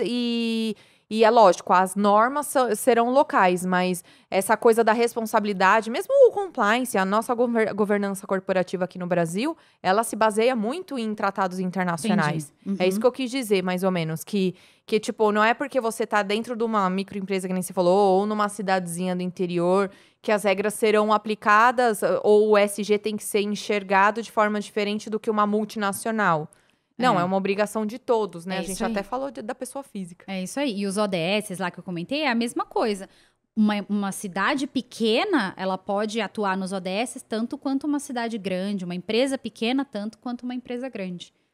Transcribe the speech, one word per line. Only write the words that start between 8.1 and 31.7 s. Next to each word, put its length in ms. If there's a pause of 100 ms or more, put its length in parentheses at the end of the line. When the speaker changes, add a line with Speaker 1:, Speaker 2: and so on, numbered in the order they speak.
Speaker 1:
corporativa 580
aqui 140
no 80
Brasil, 500 (240)
ela 220
se 120
baseia 400
muito 440
em 160
tratados 440
internacionais. 1000
Speaker 2:
Entendi. 80
Uhum. 160
Speaker 1:
É 20
isso 120
que 60
eu 60
quis 200
dizer, 320
mais 200
ou 80
menos, 320
que, 300 (320)
que, 140
tipo, 320
não 120
é 100
porque 260
você 280
tá 160
dentro 320
de 80
uma 260
microempresa, 580
que 60
nem 80
você 120
falou, 460
ou 60
numa 240
cidadezinha 680
do 60
interior, 680 (320)
que 100
as 120
regras 300
serão 400
aplicadas, 880 (220)
ou 260
o 80
S 260
G 140
tem 180
que 80
ser 180
enxergado 800
de 100
forma 280
diferente 500
do 100
que 100
uma 180
multinacional. 1000 (480)
Não, 220
Speaker 2:
É. 20
Speaker 1:
é 20
uma 140
obrigação 480
de 140
todos, 480
né? 80
Speaker 2:
É 20
Speaker 1:
A 40
Speaker 2:
isso 100
Speaker 1:
gente 120
Speaker 2:
aí. 80
Speaker 1:
até 120
falou 260
de, 140
da 100
pessoa 300
física. 440
Speaker 2:
É 140
isso 180
aí. 200
E 80
os 100
O 100
D 80
S 460
lá 80
que 100